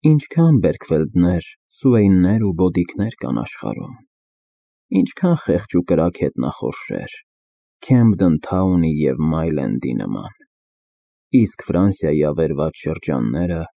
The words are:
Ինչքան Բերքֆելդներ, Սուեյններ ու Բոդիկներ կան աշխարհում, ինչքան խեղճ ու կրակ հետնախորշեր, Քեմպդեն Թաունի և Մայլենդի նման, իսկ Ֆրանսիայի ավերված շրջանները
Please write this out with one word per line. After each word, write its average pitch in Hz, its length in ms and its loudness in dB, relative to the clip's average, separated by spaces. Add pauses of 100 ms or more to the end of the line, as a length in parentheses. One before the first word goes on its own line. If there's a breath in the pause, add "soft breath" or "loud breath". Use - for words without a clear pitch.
Ինչքան 156 560 4
Բերքֆելդներ, 85 840 0 (220)
Սուեյններ 104 800 2
ու 92 80 -2
Բոդիկներ 92 640 -2
կան 62 220 -4
աշխարհում, - 540 -10 (960)
ինչքան 180 460 0
խեղճ - 400 -2
ու 87 100 0
կրակ 85 360 0
հետնախորշեր, - 1000 -8 (640)
Քեմպդեն 101 540 4 (100)
Թաունի 92 480 0
և 73 320 0
Մայլենդի 78 680 -2
նման, 50 380 -8 (960)
իսկ - 340 2
Ֆրանսիայի 80 560 0
ավերված 76 640 -2
շրջանները 80 760 -4 (140)